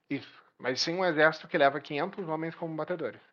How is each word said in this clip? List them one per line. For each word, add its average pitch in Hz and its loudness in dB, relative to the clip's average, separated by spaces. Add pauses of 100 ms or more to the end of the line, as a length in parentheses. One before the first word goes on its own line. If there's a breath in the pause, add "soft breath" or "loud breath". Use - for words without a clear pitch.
(100)
isso. - -6 (160)
Mas 127 -2
sim 165 0
um 185 0
exército 156 4
que 175 -2
leva 143 6
quinhentos 165 -6
homens 160 -4
como 160 -8
batedores. 156 -6 (120)